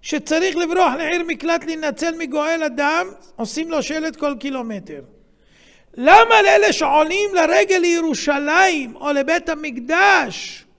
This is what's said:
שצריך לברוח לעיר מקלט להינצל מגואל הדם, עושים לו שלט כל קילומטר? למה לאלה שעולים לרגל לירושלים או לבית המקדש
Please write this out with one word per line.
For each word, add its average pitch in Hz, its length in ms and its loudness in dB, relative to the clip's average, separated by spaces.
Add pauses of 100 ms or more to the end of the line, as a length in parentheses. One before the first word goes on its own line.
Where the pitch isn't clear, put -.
שצריך 311 540 -2
לברוח 339 380 2
לעיר 339 340 -4
מקלט 330 380 -4
להינצל 320 520 -4
מגואל 311 460 -2
הדם, 302 440 -2 (280)
עושים 302 360 -6
לו 302 120 -2
שלט 311 320 -6
כל 294 240 -4
קילומטר? 226 640 -10 (920)
למה 427 480 6
לאלה 403 320 4
שעולים 320 640 0
לרגל 370 420 2
לירושלים 320 1200 0
או 294 160 -4
לבית 311 380 -2
המקדש 302 1160 -2 (140)